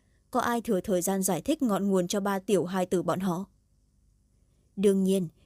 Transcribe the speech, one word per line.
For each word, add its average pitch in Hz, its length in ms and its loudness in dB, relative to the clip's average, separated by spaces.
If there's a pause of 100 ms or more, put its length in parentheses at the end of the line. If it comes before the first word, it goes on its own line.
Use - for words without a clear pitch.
(320)
Có 247 80 -2
ai 240 220 0
thừa 190 200 -2
thời 180 200 0
gian 190 220 0
giải 185 180 0
thích 311 200 -2
ngọn 202 260 0
nguồn 185 200 2
cho 208 120 -2
ba 196 200 -2
tiểu 190 260 0
hài 185 200 -2
tử 180 180 0
bọn 170 160 -2
họ? 185 260 -2 (1300)
Đương 196 280 4
nhiên, 190 240 2 (180)